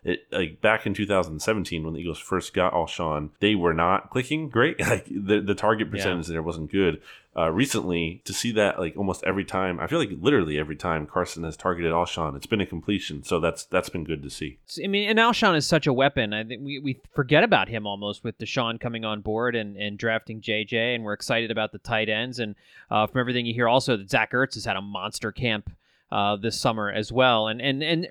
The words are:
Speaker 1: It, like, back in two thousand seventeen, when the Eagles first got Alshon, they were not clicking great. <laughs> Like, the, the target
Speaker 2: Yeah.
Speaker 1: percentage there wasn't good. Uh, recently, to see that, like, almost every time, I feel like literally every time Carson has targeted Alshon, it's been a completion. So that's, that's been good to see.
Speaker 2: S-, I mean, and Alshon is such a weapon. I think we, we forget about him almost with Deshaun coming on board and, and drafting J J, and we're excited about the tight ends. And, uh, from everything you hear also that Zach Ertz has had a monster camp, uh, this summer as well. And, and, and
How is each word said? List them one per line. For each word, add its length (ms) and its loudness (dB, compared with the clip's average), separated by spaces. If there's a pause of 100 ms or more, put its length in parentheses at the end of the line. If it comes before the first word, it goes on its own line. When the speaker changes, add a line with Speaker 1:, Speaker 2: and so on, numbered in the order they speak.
Speaker 1:
It, 280 -4
like, 300 -4
back 240 4
in 80 0
two 140 -2
thousand 340 2
seventeen, 440 -2
when 100 -6
the 60 -6
Eagles 180 -6
first 340 -4
got 220 2
Alshon, 560 -2 (100)
they 140 4
were 180 4
not 380 2
clicking 400 -2
great. 280 2
<laughs> 80 -2
Like, 200 0
the, 340 2
the 140 0
target 320 2
Speaker 2:
Yeah. 60 -10
Speaker 1:
percentage 340 -2
there 160 -4
wasn't 300 -6
good. 280 4 (360)
Uh, 140 2
recently, 760 0
to 80 -8
see 180 -2
that, 260 2
like, 200 -2
almost 260 -2
every 220 0
time, 340 0
I 80 -4
feel 100 0
like 120 0 (100)
literally 380 4
every 180 -4
time 300 -2
Carson 360 -2
has 140 -6
targeted 340 0
Alshon, 460 0
it's 100 -14
been 140 0
a 60 0
completion. 580 -6
So 160 2
that's, 240 0
that's 240 0
been 160 -6
good 180 -6
to 80 -12
see. 280 -10 (100)
Speaker 2:
S-, 160 -12
I 40 -4
mean, 200 0
and 100 4
Alshon 380 6
is 100 2
such 220 4
a 40 4
weapon. 420 2
I 100 -4
think 180 -10
we, 160 -8
we 220 -4 (120)
forget 300 4
about 260 4
him 200 -6
almost 340 -6
with 160 -8
Deshaun 400 -2
coming 280 -6
on 160 -2
board 340 0
and, 200 -4
and 220 -6
drafting 440 -2
J 220 0
J, 300 0
and 80 -4
we're 120 -4
excited 360 -2
about 220 -2
the 60 -12
tight 320 0
ends. 280 -4
And, 160 -4 (360)
uh, 180 4
from 120 0
everything 260 0
you 80 -2
hear 140 4
also 280 4
that 140 -6
Zach 220 2
Ertz 220 0
has 120 -8
had 100 0
a 60 -4
monster 500 -6
camp, 380 -2 (420)
uh, 240 2
this 240 -4
summer 320 0
as 180 -4
well. 380 4
And, 120 -4
and, 220 0
and 280 0